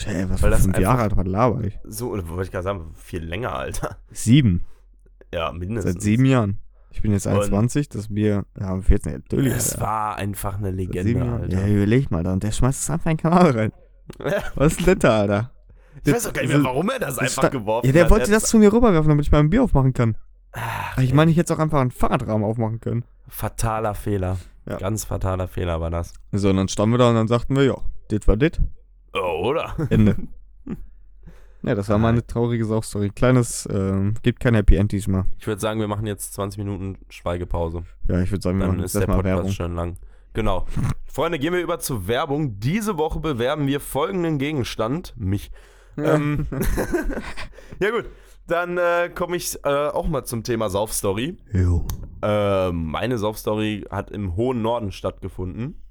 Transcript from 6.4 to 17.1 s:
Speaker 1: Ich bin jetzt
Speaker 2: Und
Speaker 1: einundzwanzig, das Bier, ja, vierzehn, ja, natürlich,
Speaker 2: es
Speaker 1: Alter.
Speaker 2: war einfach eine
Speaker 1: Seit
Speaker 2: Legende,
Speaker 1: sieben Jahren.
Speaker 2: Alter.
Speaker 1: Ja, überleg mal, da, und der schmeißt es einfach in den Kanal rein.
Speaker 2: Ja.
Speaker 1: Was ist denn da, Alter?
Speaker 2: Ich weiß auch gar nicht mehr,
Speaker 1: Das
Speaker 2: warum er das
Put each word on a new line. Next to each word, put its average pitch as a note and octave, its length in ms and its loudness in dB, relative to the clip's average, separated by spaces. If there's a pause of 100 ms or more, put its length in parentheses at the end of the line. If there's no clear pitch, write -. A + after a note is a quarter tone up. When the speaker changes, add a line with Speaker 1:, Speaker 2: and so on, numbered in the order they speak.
Speaker 1:
Ich - 100 -4
bin G#2+ 100 2
jetzt G2 140 0
Speaker 2:
Und G#2 60 0
Speaker 1:
einundzwanzig, G#2 560 0
das G#2+ 200 -10
Bier, G#2 360 0 (140)
ja, F#2+ 220 -4
vierzehn, F#2+ 320 4
ja, C2 60 -8
natürlich, - 360 0
Speaker 2:
es - 200 -2
Speaker 1:
Alter. - 120 -6
Speaker 2:
war G#2+ 300 -4
einfach G2+ 420 -6
eine G2+ 100 -4
Speaker 1:
Seit F#2 80 -4
Speaker 2:
Legende, F#2 320 -4
Speaker 1:
sieben B2 160 2
Jahren. A#2+ 180 -2
Speaker 2:
Alter. F#2 180 0
Speaker 1:
Ja, G2+ 140 4
überleg A2 360 4
mal, E2+ 120 0
da, F#2 100 0
und F#2+ 100 0
der G#2+ 100 -2
schmeißt - 300 2
es - 80 -6
einfach E3 200 -2
in D#3+ 60 2
den - 60 -8
Kanal E3+ 280 6
rein. A2 220 0 (460)
Speaker 2:
Ja. - 240 -4 (140)
Speaker 1:
Was D#3 200 4
ist E3+ 100 0
denn F3+ 120 4
da, A2 220 4
Alter? G#2 320 0 (520)
Speaker 2:
Ich D3 80 4
weiß A#3+ 160 0
auch - 40 -8
gar C#3+ 100 -4
nicht B2+ 80 -2
mehr, C#3+ 80 4
Speaker 1:
Das C#3 80 4
Speaker 2:
warum D3 240 0
er C4 80 -4
das D#3 180 -4